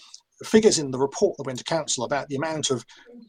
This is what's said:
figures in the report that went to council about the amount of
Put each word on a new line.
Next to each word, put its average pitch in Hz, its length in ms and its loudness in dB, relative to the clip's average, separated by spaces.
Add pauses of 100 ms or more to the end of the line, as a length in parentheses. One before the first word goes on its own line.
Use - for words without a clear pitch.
(440)
figures 220 340 6
in 143 120 -4
the 131 80 -4
report 139 400 0
that - 80 -8
went 131 100 -6
to - 80 -10
council 156 400 -2
about 131 240 -4
the 139 80 -6
amount 156 320 -4
of 123 160 -2 (440)